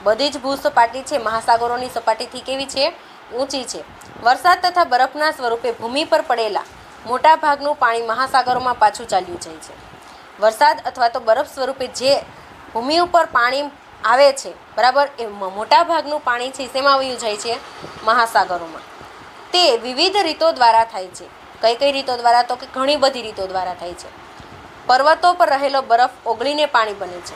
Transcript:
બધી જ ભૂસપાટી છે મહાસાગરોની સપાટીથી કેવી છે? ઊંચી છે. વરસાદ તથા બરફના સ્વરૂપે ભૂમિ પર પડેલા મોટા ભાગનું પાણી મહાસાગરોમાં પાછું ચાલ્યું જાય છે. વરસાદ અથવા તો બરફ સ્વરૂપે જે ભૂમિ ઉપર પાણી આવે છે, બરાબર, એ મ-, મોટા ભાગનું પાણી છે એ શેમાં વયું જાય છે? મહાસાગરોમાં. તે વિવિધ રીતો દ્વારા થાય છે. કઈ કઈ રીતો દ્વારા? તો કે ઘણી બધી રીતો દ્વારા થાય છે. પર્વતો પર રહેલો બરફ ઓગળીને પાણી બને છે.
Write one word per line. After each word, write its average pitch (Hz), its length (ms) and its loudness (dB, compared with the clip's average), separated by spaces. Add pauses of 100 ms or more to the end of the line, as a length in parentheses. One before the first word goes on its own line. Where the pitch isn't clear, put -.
બધી 220 260 0
જ 285 80 -10
ભૂસપાટી 269 640 0
છે 277 160 -6
મહાસાગરોની 233 760 -2
સપાટીથી 240 480 -4
કેવી 269 240 -6
છે? 277 280 -2 (420)
ઊંચી 254 280 -4
છે. 185 200 -12 (400)
વરસાદ 349 420 2
તથા 349 180 2
બરફના 277 480 0
સ્વરૂપે 240 400 -4
ભૂમિ 247 320 -4
પર 320 180 2
પડેલા 226 420 -2 (420)
મોટા 254 300 4
ભાગનું 294 400 0
પાણી 233 260 0
મહાસાગરોમાં 247 760 0
પાછું 220 280 2
ચાલ્યું 180 320 -2
જાય 160 160 -16
છે. 151 180 -20 (640)
વરસાદ 294 460 2
અથવા 233 240 0
તો 254 100 -4
બરફ 233 340 2
સ્વરૂપે 262 340 -6
જે 262 340 0 (520)
ભૂમિ 262 240 -2
ઉપર 349 280 4
પાણી 262 380 0 (420)
આવે 269 280 6
છે, 208 180 -10 (240)
બરાબર, 254 320 2 (120)
એ 233 60 -6
મ-, 202 300 -8
મોટા 226 280 4
ભાગનું 302 400 -2
પાણી 247 280 -4
છે 262 120 -10
એ 247 40 -10
શેમાં 269 320 2
વયું 262 200 -6
જાય 214 180 -4
છે? 233 220 -6 (440)
મહાસાગરોમાં. 185 760 0 (680)
તે 330 260 4
વિવિધ 262 400 -2
રીતો 320 340 0
દ્વારા 233 320 4
થાય 202 240 -8
છે. 175 180 -18 (360)
કઈ 233 140 4
કઈ 285 160 0
રીતો 269 260 -4
દ્વારા? 240 240 4
તો 240 140 -2
કે 262 200 -16
ઘણી 269 200 2
બધી 262 260 0
રીતો 214 260 -8
દ્વારા 185 260 -4
થાય 175 200 -12
છે. - 140 -16 (800)
પર્વતો 311 480 4
પર 349 160 2
રહેલો 277 320 2
બરફ 233 280 4 (160)
ઓગળીને 269 400 -2
પાણી 220 280 0
બને 180 240 -10
છે. - 180 -14